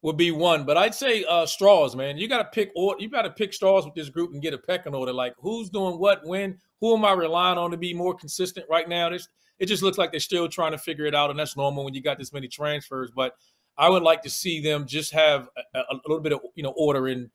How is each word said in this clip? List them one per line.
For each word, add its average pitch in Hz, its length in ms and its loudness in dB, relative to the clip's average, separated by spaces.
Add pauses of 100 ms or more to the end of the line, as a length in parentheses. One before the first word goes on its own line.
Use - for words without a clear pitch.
would 156 160 -4
be 170 140 4
one. 156 340 2
But 147 100 4
I'd 208 180 4
say, 233 300 0
uh, 165 220 2
straws, 165 500 6
man. 139 220 -6
You 196 100 -4
gotta 240 160 0
pick - 320 -2
or-, 185 240 0
you 214 100 -8
gotta 220 200 -2
pick 196 240 -6
straws 190 320 4
with 151 100 -14
this 156 140 -8
group 170 240 -4
and 143 80 -12
get 156 120 -4
a 135 40 -8
pecking 175 360 -6
order. 131 200 -4
Like, 127 260 -4
who's 220 300 -6
doing 185 280 -4
what, 190 300 2
when? 190 320 -6 (220)
Who 226 120 4
am 214 120 2
I 196 80 6
relying 175 440 2
on 175 140 -2
to 170 60 -8
be 175 160 -6
more 175 200 -2
consistent 180 560 -8
right 165 180 2
now? 170 220 -2
This, 175 200 -10 (300)
it 190 80 -2
just 196 140 0
looks 185 160 0
like 175 140 0
they're 156 80 -4
still 170 300 -2
trying 160 240 -2
to 156 40 -8
figure 151 280 -6
it 147 100 -2
out, 147 140 2
and 143 100 -6
that's 147 160 -6
normal 139 300 -2
when 135 80 -10
you 135 80 -10
got 139 160 -2
this 135 160 -14
many 135 160 -10
transfers. 143 680 -6
But 131 180 -2 (440)
I 156 100 6
would 185 160 6
like 165 200 4
to 139 60 -12
see 170 300 -4
them 147 280 -2
just 147 260 -6
have 147 340 4 (260)
a, - 60 -4
a, - 20 -2 (120)
a - 20 -6 (100)
little 156 160 0
bit 151 120 0
of, 135 80 -4 (120)
you 160 100 -10
know, - 120 -4
order 139 320 2
in. 127 280 -6